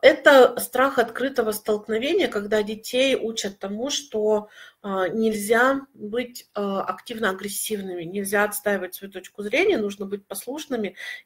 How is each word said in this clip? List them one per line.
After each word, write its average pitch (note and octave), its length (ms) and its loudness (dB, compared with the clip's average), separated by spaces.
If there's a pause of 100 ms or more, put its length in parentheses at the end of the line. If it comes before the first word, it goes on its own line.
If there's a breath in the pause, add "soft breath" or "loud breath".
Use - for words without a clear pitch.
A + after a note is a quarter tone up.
это C#4 580 8
страх C4 380 0
открытого A#3 540 0
столкновения, A3+ 760 -2
когда G#3 360 -2
детей B3 520 0
учат A3+ 440 -6
тому, G#3+ 300 -6
что, G#3+ 580 0 (360 loud breath)
э, G3+ 40 -8 (260)
нельзя A3+ 680 2 (120)
быть, A#3+ 640 -8
э, G#3 60 -4
активно G3+ 680 -4
агрессивными, F#3+ 760 -6
нельзя G3+ 400 -2
отстаивать G3+ 500 -4
свою G3 180 -16
точку - 320 -14
зрения, D4 340 2
нужно G3+ 280 -6
быть G3+ 200 -8
послушными, B3 680 -8 (300 loud breath)